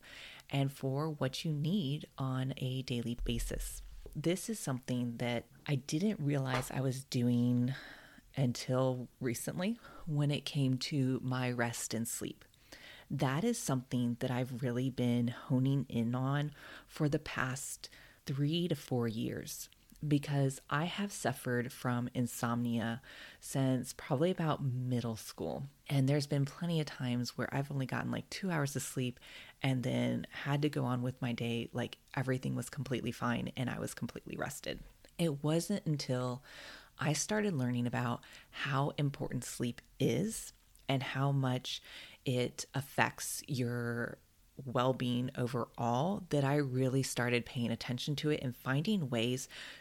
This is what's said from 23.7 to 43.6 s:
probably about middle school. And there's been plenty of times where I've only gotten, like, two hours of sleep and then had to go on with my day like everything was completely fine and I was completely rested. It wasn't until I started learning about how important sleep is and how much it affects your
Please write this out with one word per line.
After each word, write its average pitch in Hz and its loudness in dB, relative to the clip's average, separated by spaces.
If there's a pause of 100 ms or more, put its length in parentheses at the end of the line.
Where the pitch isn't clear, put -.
probably 160 2
about 160 0
middle 123 0
school. 78 -6 (260)
And 139 4
there's 143 4
been 139 2
plenty 170 -2
of 151 0
times 123 -2
where - -2
I've 139 -2
only 135 0
gotten, 123 -2
like, 113 -4
two - -4
hours 147 0
of 131 -2
sleep - -4 (440)
and 131 4
then 123 2
had 143 0
to 151 4
go 143 0
on 123 2
with 127 -2
my 123 0
day 117 -2
like - -4 (180)
everything 131 0
was 123 -4
completely 123 -2
fine 120 0
and 127 0
I 110 -4
was - -6
completely - -8
rested. - -6 (380)
It 147 0
wasn't 165 0
until 127 -2 (560)
I 135 0
started 208 0
learning 123 2
about 120 0 (300)
how 139 0
important 139 -2
sleep - -2 (180)
is 143 2 (360)
and 135 4
how 135 2
much 131 0 (440)
it 123 0 (100)
affects - 0
your 120 -2 (480)